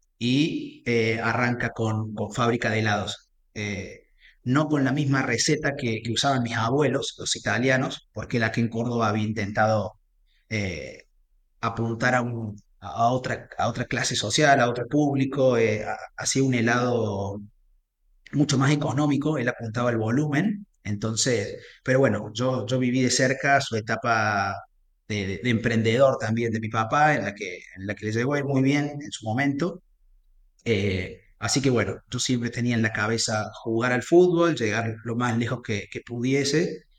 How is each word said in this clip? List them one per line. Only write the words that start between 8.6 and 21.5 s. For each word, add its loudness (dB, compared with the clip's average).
en 2
Córdoba 0
había 0
intentado, 0
eh, -6
apuntar -2
a, 2
un, -6
a, 0
otra, -2
a 0
otra -4
clase -2
social, 4
a 4
otro -4
público, 2
eh, 2
ha-, -6
hacía 0
un 2
helado 0
mucho 2
más 4
económico, 2
él 0
apuntaba -2
al 0
volumen, 0
entonces, -2